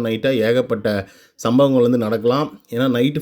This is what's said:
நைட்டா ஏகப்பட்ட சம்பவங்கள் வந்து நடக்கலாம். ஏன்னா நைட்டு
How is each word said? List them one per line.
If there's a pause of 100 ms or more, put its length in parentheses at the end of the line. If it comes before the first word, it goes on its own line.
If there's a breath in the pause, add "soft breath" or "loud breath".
நைட்டா (180)
ஏகப்பட்ட (520 loud breath)
சம்பவங்கள்
வந்து
நடக்கலாம். (240)
ஏன்னா
நைட்டு